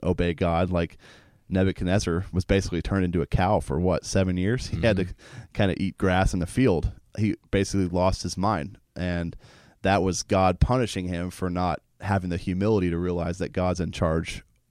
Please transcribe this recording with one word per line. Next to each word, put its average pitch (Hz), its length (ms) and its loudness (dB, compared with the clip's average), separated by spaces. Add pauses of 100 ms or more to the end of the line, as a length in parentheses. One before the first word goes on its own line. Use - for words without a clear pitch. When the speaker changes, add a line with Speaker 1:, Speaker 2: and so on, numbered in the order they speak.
Speaker 1:
obey 87 300 0
God, 87 380 0
like 85 260 -2 (560)
Nebuchadnezzar 92 800 2
was 90 120 0
basically 92 360 0
turned 98 240 0
into 87 180 0
a 71 40 -2
cow 95 320 2
for, 78 220 -2
what, 90 260 0
seven 92 300 0
years? 104 320 -2
He 90 120 -4
had 107 180 2
to 92 60 0
Speaker 2:
Mm-hmm. 90 80 -6 (400)
Speaker 1:
kinda 95 300 0
eat 98 160 -4
grass 92 340 4
in 95 60 -2
the 85 80 0
field. 101 460 2 (260)
He 107 160 2 (160)
basically 98 380 2
lost 90 340 2
his 87 160 -6
mind, 98 400 -2 (160)
and 87 420 -4 (460)
that 95 200 2
was 92 200 0
God 92 380 2
punishing 110 480 0
him 90 220 -4
for 90 200 -6
not 87 300 -2 (200)
having 98 300 0
the 85 60 0
humility 95 540 0
to 85 80 -2
realize 87 400 -2
that 80 140 -4
God's 90 280 -2
in 85 100 -2
charge 82 540 -2 (260)